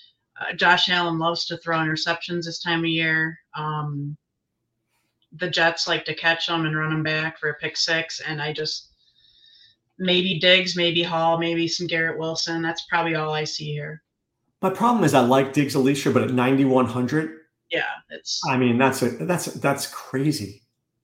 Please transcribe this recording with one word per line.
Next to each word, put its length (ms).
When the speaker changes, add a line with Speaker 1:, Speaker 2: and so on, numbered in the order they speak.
Speaker 1:
uh, 140
Josh 360
Allen 300
loves 260
to 120
throw 200
interceptions 680
this 140
time 200
of 60
year. 520
Um, 600
the 160
Jets 380
like 180
to 100
catch 340
'em 160
and 120
run 160
'em 100
back 360
for 100
a 60
pick 200
six, 460
and 200
I 120
just, 360
maybe 420
Diggs, 380
maybe 260
Hall, 340
maybe 300
some 180
Garrett 320
Wilson. 440
That's 240
probably 300
all 180
I 100
see 300
here. 280
Speaker 2:
My 80
problem 340
is 100
I 80
like 320
Diggs, 220
Alicia, 360
but 120
at 80
ninety-one 540
hundred, 500
Speaker 1:
Yeah, 140
it's 380
Speaker 2:
I 100
mean, 200
that's 240
a, 80
that's, 200
that's 420
crazy. 760